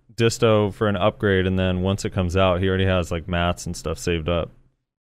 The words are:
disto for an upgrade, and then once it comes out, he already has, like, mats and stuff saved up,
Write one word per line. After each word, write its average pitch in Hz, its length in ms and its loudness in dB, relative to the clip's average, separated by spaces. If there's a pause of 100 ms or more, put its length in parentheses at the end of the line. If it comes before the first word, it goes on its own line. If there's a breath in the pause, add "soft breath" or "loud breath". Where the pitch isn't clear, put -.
(160)
disto 110 580 2
for 110 140 -2
an 101 80 0
upgrade, 98 500 2
and 92 140 0
then 92 220 0
once 98 220 -2
it 107 60 -6
comes 90 260 -2
out, 92 260 4
he 98 60 0
already 95 180 0
has, 92 260 0
like, 82 160 -6
mats 87 400 -2
and 85 100 -8
stuff 80 220 -8
saved 82 280 -2
up, 85 220 -2 (520)